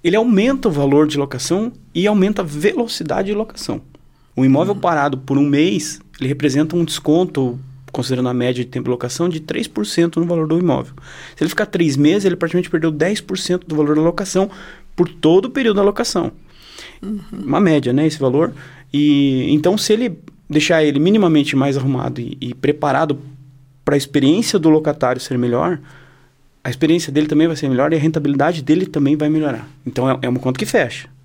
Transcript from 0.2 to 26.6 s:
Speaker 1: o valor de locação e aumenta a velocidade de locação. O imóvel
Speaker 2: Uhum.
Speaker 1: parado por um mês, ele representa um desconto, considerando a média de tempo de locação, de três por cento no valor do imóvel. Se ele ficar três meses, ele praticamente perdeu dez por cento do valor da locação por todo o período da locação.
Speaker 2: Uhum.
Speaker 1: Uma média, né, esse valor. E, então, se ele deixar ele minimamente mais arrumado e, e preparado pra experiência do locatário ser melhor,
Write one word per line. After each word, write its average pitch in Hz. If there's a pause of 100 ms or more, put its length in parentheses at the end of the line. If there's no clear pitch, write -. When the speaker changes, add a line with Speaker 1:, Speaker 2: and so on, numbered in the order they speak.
Speaker 1:
o -
valor 143
de 143
locação 143 (220)
e 180
aumenta 208
a -
velocidade 190
de 208
locação. - (560)
O 131
imóvel 156
Speaker 2:
Uhum. 196
Speaker 1:
parado 147
por 135
um 143
mês, 160 (200)
ele 131
representa 151
um 170
desconto, 151 (340)
considerando 127
a 123
média 123
de 123
tempo -
de 123
locação, 123
de 160
três 156
por 208
cento 170
no 170
valor 165
do 165
imóvel. 147 (440)
Se -
ele 190
ficar 208
três 165
meses, 165
ele 175
praticamente 170
perdeu 165
dez 170
por 185
cento 180
do 156
valor 151
da 156
locação 185 (440)
por 175
todo 185
o 247
período 233
da 202
locação. 202 (680)
Speaker 2:
Uhum. 202 (240)
Speaker 1:
Uma 151
média, 147
né, 147
esse 156
valor. 139 (400)
E, 143
então, 160
se -
ele 220 (320)
deixar 156
ele 143
minimamente 165
mais 135
arrumado 127
e, 120
e 127
preparado 147 (680)
pra 143
experiência 151
do 160
locatário 143
ser 127
melhor, 131 (840)